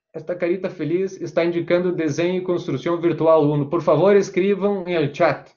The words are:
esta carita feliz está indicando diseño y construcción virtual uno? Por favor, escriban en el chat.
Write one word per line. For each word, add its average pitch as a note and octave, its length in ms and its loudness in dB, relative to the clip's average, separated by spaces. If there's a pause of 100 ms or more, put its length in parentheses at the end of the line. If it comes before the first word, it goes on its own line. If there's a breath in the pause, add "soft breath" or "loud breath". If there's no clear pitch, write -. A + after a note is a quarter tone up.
(120)
esta D#3+ 240 -8
carita F3+ 360 -4
feliz F3+ 500 -4
está E3 220 -2
indicando F3 480 0
diseño E3 480 -2
y F3+ 40 -6
construcción E3+ 560 -2
virtual D#3+ 460 4
uno? D3 240 0
Por E3+ 140 -2
favor, F3+ 320 4
escriban G3 720 0
en F3 80 -2
el D3 160 0
chat. - 460 0